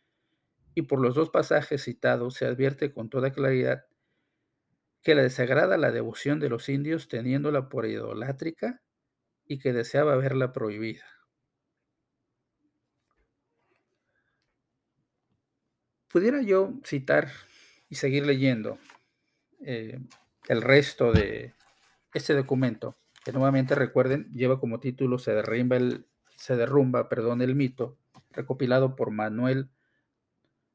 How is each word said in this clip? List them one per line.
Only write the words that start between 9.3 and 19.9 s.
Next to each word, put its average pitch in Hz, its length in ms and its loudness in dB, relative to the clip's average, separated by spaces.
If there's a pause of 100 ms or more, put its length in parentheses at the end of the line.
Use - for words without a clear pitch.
y 139 140 -8
que 131 120 -2
deseaba 135 440 2
verla 131 360 0
prohibida. 110 520 -6 (4000)
Pudiera 240 340 2
yo 190 320 2 (100)
citar 143 460 0 (580)
y - 80 -14
seguir 139 300 0
leyendo, 131 540 0 (840)
eh, 120 360 -10 (480)